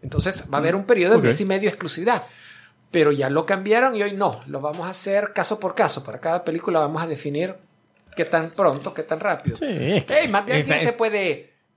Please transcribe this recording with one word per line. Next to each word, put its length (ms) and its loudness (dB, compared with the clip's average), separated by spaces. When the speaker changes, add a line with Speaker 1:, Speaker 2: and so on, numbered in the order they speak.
Speaker 1:
Entonces 520 -4
va 60 2
a 20 2
haber 160 0
un 80 -4
periodo 300 4
de 40 8
Speaker 2:
Ok. 60 2
Speaker 1:
mes 160 4
y 40 0
medio 180 0
de 80 2
exclusividad. 520 -2
Pero 220 4
ya 160 0
lo 160 2
cambiaron 520 2
y 60 0
hoy 100 -2
no, 340 -2
lo 160 -8
vamos 240 -6
a 40 -6
hacer 440 -2
caso 260 0
por 140 -4
caso. 300 2
Para 160 -14
cada 240 -2
película 360 0
vamos 220 0
a 40 -4
definir 480 -4
qué 80 0
tan 260 0
pronto, 440 0
qué 80 -8
tan 180 -4
rápido. 360 -2
Speaker 3:
Sí, 120 -6
es 380 0
que 140 4
Speaker 1:
Ey, 80 2
más 180 0
de 140 2
Speaker 3:
esta 140 0
Speaker 1:
alguien 40 2
Speaker 3:
es 80 2
Speaker 1:
se 100 2
puede, 560 -2